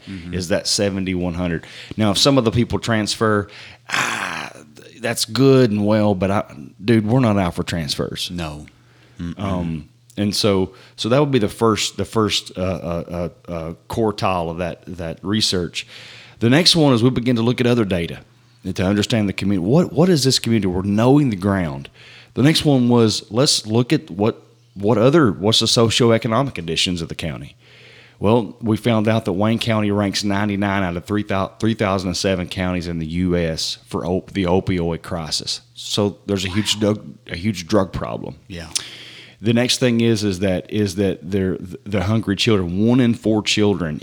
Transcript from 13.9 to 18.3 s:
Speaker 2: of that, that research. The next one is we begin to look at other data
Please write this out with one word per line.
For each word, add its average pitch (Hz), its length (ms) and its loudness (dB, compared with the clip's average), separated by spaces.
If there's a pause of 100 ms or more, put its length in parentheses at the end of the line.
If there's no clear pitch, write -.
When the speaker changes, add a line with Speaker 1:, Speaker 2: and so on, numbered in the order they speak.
Speaker 2:
of 82 80 -8
that, 87 260 -8
that 85 380 -10
research. 95 640 -2 (540)
The 117 100 4
next 160 260 4
one 147 160 6
is 113 100 4
we 127 60 6
begin 127 280 2
to 113 60 0
look 120 200 0
at 120 40 2
other 120 200 4
data 87 360 -4 (400)